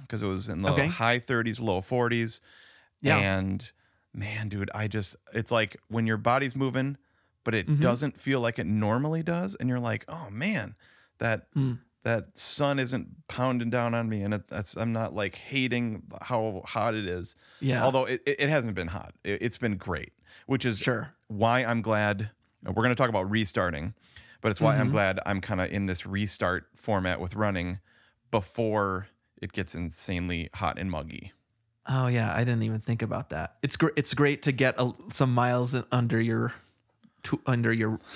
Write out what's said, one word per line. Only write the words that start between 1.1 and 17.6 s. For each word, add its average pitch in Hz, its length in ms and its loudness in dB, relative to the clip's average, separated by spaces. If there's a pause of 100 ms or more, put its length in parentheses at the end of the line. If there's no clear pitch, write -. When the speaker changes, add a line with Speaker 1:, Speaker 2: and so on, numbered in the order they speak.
Speaker 1:
thirties, 117 420 -2
low 98 180 0
forties. 117 600 0 (580)
Speaker 2:
Yeah. 151 200 4
Speaker 1:
And 95 520 0 (420)
man, 107 360 -6
dude, 98 260 -4
I 107 140 -4
just, 104 260 -4 (160)
it's 110 200 -4
like 110 260 2 (100)
when 113 180 0
your 110 120 2
body's 120 360 0
moving, 131 440 -2 (480)
but 113 100 0
it 95 120 0
Speaker 2:
Mm-hmm. 147 140 4
Speaker 1:
doesn't 127 380 2
feel 135 220 0
like 117 180 0
it 95 80 -4
normally 117 560 0
does. 170 320 -2
And 127 140 -2
you're 127 100 0
like, 113 300 -2
"Oh 165 220 -10
man, 127 440 -2 (440)
that, 113 360 0
Speaker 2:
Mm. 131 240 0 (240)
Speaker 1:
that 113 340 -2
sun 143 400 0
isn't 127 520 -4
pounding 123 400 0
down 120 240 2
on 117 160 0
me." 107 120 -2
And 101 120 0
it, 101 160 -4
that's, - 260 -4
I'm 117 160 -2
not, 113 220 -2
like, 101 220 -2
hating 120 680 -2 (200)
how 110 420 -2
hot 113 280 0
it 107 120 -2
is. 90 320 -6 (240)